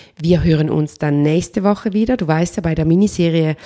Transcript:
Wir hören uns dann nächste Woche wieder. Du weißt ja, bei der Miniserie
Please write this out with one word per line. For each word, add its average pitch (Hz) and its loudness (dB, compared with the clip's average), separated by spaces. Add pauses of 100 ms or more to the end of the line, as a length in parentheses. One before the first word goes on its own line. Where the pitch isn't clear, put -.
(200)
Wir 165 2
hören 156 2
uns 151 -2
dann 147 0
nächste 175 -2
Woche 202 0
wieder. 226 0
Du 180 -4
weißt 160 0
ja, 196 -6
bei 160 -2
der 156 0
Miniserie 165 2